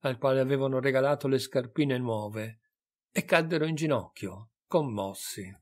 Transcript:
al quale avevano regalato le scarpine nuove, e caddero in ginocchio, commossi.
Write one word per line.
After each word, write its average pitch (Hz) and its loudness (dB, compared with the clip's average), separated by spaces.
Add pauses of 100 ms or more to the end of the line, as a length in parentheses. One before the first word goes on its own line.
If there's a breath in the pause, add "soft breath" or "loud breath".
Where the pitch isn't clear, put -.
al 131 -2
quale 135 2
avevano 131 2
regalato 135 2
le 135 4
scarpine 127 0
nuove, 110 -4 (520)
e - -2
caddero 165 2
in 160 0
ginocchio, 110 -4 (160)
commossi. 101 -2 (100)